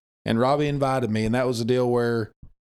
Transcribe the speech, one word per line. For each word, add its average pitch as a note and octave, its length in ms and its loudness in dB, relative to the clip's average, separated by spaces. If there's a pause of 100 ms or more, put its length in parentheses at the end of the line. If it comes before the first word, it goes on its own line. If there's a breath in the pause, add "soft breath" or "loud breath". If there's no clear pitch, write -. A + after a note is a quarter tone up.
(240)
And A2+ 160 0
Robbie D3 280 2
invited C3+ 420 -2
me, A2 140 0
and A2 120 0
that B2+ 100 0
was A#2+ 140 -2
the A#2 40 -2
deal B2 240 0
where, A#2 420 0 (420)